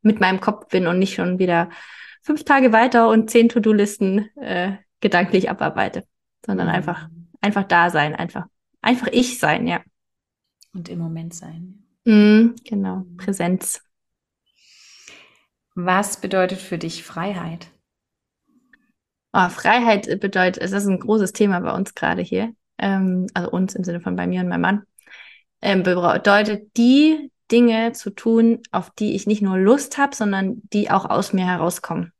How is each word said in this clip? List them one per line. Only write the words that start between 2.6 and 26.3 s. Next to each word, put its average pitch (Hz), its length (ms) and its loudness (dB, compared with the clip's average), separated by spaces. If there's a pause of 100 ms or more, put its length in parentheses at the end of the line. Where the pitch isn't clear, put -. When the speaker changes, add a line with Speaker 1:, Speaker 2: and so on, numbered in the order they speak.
Speaker 1:
weiter 233 360 4
und 220 220 4
zehn 233 180 6
To-Do-Listen, 208 880 0
äh, 190 360 -6 (280)
gedanklich 185 500 2
abarbeite, - 540 -4 (400)
sondern 90 240 -4
Speaker 2:
Mhm. 139 60 -2
Speaker 1:
einfach, 165 340 -6 (320)
einfach 202 240 -2
da 175 260 2
sein, 151 240 -2
einfach, - 320 -10 (360)
einfach 247 280 0
ich - 280 0
sein, - 300 -2
ja. 170 120 -4 (960)
Speaker 2:
Und 175 140 -14
im 175 100 -12
Moment 165 340 -10
sein. 170 520 -18 (200)
Speaker 1:
Mhm, 214 600 6
genau, 196 340 -4
Speaker 2:
Mhm. 180 180 -14
Speaker 1:
Präsenz. 185 680 -4 (1900)
Speaker 2:
Was 185 460 -2
bedeutet 185 380 -2
für 170 200 -10
dich 165 260 -10
Freiheit? 170 640 -10 (1600)
Speaker 1:
Oh, 180 180 2
Freiheit 220 680 0
bedeutet, 185 420 -2
es 190 100 -6
ist 202 140 -2
ein 190 120 0
großes 208 360 0
Thema 196 260 2
bei 175 120 -4
uns 196 220 -4
gerade - 280 -4
hier, 196 320 -4 (240)
ähm, 190 560 -2
also 175 160 -6
uns 185 240 -2
im 185 100 -6
Sinne 175 160 -6
von 180 160 -6
bei 180 100 -4
mir 180 140 -4
und 180 80 -4
meinem 175 140 -4
Mann. 202 200 0 (800)
Ähm, 190 200 0
bedeutet, 202 920 0